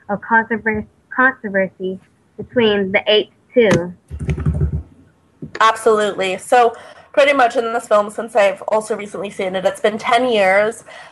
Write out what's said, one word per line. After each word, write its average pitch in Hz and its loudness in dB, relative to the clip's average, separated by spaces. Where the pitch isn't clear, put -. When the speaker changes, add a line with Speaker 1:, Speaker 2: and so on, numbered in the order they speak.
Speaker 1:
of 202 -6
controver-, 220 -2
controversy 190 -2
between 208 0
the 196 0
apes 214 0
too. 180 2
Speaker 2:
Absolutely. 208 0
So 240 2
pretty 285 4
much 247 2
in 233 -2
this 233 -6
film, 208 2
since 220 -10
I've 202 2
also 214 -2
recently 202 -10
seen 190 -6
it, 190 -2
it's 190 -4
been 214 0
ten 247 0
years, 208 0